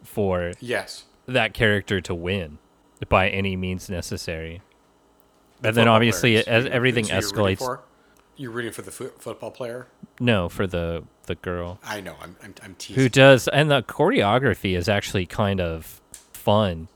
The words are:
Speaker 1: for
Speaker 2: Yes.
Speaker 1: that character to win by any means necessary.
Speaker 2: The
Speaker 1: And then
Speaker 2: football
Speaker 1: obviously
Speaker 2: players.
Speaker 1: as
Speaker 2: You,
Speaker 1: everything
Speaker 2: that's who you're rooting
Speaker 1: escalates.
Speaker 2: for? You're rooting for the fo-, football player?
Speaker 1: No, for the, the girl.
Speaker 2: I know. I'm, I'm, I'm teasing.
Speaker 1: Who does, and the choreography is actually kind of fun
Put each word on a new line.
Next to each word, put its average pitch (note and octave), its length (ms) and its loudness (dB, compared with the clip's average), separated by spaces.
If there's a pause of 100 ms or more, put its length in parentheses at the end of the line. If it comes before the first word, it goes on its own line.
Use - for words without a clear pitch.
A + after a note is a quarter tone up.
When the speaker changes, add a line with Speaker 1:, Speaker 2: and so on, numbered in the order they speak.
Speaker 1:
for F2+ 580 -2
Speaker 2:
Yes. A#2 440 -8 (220)
Speaker 1:
that A#2 280 0
character G#2 480 2
to F2+ 120 -6
win E2+ 440 -6 (500)
by G2 200 4
any G2 280 -2
means F#2 340 -6
necessary. E2+ 720 -8 (1000)
Speaker 2:
The A2 80 -2
Speaker 1:
And A2+ 80 0
then A#2 80 6
Speaker 2:
football A2+ 120 6
Speaker 1:
obviously A2 380 4
Speaker 2:
players. A2 120 2
Speaker 1:
as A#2 180 2
Speaker 2:
You, C3+ 60 -4
Speaker 1:
everything A#2+ 360 0
Speaker 2:
that's G2+ 240 -2
who - 60 -6
you're G#2+ 80 2
rooting G2 120 2
Speaker 1:
escalates. - 20 -4
Speaker 2:
for? B2+ 220 -6 (560)
You're B2+ 140 -12
rooting A2+ 220 -8
for A2+ 100 -12
the G2+ 80 -14
fo-, B2+ 280 -12
football A2+ 320 -12
player? B2 360 -12 (340)
Speaker 1:
No, G#2+ 280 2
for G#2 180 -4
the, E2+ 380 -4 (220)
the F2 100 -6
girl. F2 480 -8
Speaker 2:
I G#2+ 160 -10
know. F2 200 -14
I'm, E2+ 220 -18
I'm, G2 200 -20
I'm F#2+ 140 -20
teasing. - 260 -2
Speaker 1:
Who B2+ 60 4
does, C3+ 400 8
and D3 220 2
the C3+ 120 2
choreography A#2 920 0
is F2 120 -4
actually G2+ 380 0
kind G2 340 -2
of E2 400 -8 (320)
fun G2 640 0